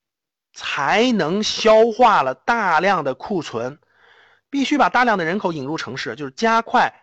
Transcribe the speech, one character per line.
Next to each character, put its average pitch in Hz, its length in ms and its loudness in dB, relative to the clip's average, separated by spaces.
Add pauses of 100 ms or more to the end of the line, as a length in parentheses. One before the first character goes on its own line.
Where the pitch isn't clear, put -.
(520)
才 185 600 0
能 185 300 -2
消 220 500 4
化 208 300 4
了 131 120 -2
大 196 460 0
量 180 240 0
的 131 100 -4
库 175 280 -6
存。 123 360 -8 (720)
必 277 140 -2
须 294 140 0
把 247 100 4
大 247 160 2
量 220 140 2
的 165 80 -2
人 180 120 -2
口 190 140 -4
引 139 140 -8
入 156 100 -6
城 131 220 -10
市， 117 180 -8
就 147 80 -10
是 135 60 -10
加 226 320 0
快 208 400 0